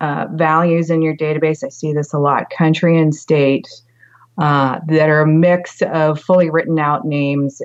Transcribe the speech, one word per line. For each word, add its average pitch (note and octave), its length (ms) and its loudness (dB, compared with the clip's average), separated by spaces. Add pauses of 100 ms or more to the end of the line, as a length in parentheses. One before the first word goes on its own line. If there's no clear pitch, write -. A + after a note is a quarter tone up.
uh, D3+ 300 -4
values E3 580 0
in D#3+ 120 0
your D#3 140 -2
database, D3+ 480 -2
I D3 60 -8
see D3+ 240 -6
this D3 200 -4
a D3+ 40 -2
lot, C#3+ 320 0
country E3 480 2
and D#3 160 2
state, C#3 540 0 (720)
uh, C#3+ 480 0
that D#3 220 2
are D3+ 120 4
a D#3 60 2
mix F3 560 2
of D#3 360 0
fully F3+ 300 2
written D#3+ 300 0
out D3 260 -2
names C#3+ 600 -2